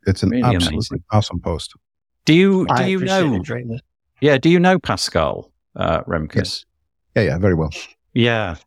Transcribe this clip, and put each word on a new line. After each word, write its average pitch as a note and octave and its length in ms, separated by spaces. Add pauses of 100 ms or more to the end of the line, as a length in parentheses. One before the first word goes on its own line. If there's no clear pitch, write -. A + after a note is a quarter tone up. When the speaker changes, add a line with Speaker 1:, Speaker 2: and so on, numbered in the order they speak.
Speaker 1:
It's G2 160
an G2 60
Speaker 2:
Really A#3+ 140
Speaker 1:
absolutely F2 340
Speaker 2:
amazing. - 340
Speaker 1:
awesome G2+ 300
post. E2+ 320 (500)
Speaker 2:
Do D3+ 100
you, F#3+ 340
do D3+ 60
Speaker 3:
I B2+ 120
Speaker 2:
you F#3+ 120
Speaker 3:
appreciate F#3 300
Speaker 2:
know B2 80
Speaker 3:
it F2+ 100
greatly. A#2+ 360 (400)
Speaker 2:
Yeah, C#3 160
do D#3 120
you F3 100
know F#3 200
Pascal, D2 720 (240)
uh, - 280
Remkus? - 600 (500)
Speaker 1:
Yeah. A#2+ 100
Yeah, E2 80
yeah, D2 80
very F#2+ 160
well. D#2 160 (420)
Speaker 2:
Yeah. A2+ 420 (120)